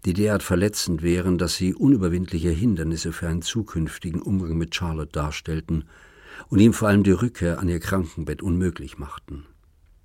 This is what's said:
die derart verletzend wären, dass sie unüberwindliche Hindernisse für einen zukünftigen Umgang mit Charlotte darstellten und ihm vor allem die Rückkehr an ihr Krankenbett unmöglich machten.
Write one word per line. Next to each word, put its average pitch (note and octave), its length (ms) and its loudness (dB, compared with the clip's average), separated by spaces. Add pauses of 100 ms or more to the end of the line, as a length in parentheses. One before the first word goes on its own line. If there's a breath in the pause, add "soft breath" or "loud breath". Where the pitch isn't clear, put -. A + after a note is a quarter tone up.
die F#2 80 2
derart G2+ 320 0
verletzend F2+ 580 0
wären, F2 360 2
dass E2+ 180 -2
sie F#2 180 0
unüberwindliche F2+ 760 2
Hindernisse E2 600 -2
für - 140 -8
einen E2+ 160 -2
zukünftigen E2+ 800 -6
Umgang F#2 340 -2
mit E2 160 -2
Charlotte D#2+ 380 -4
darstellten D#2+ 760 -4 (680 loud breath)
und G2 100 6
ihm A2 120 10
vor G#2+ 160 0
allem G2+ 140 6
die G2 80 4
Rückkehr F2+ 480 0
an F#2+ 100 -2
ihr E2+ 120 0
Krankenbett D#2+ 640 -4
unmöglich F2 560 -2
machten. - 480 -14 (580)